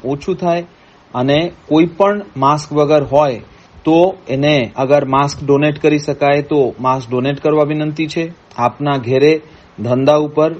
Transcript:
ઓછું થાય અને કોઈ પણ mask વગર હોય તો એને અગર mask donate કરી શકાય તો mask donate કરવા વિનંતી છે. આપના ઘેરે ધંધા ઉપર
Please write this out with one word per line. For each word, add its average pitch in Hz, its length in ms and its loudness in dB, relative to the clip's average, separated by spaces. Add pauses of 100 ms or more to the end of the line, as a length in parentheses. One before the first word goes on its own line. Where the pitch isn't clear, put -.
ઓછું 143 320 -6
થાય 170 300 -4 (480)
અને 143 380 0 (160)
કોઈ 160 180 4
પણ 202 340 0 (160)
mask 143 360 0
વગર 147 300 2
હોય 139 400 0 (420)
તો 170 320 2 (120)
એને 139 480 0
અગર 135 280 2
mask 139 420 -2
donate 147 360 2
કરી 151 160 2
શકાય 143 440 0
તો 139 380 0
mask 127 300 -2
donate 131 300 -2
કરવા 151 240 2
વિનંતી 151 420 -4
છે. 165 260 -6 (240)
આપના 139 400 -2
ઘેરે 135 460 2 (360)
ધંધા 127 380 2
ઉપર 151 440 0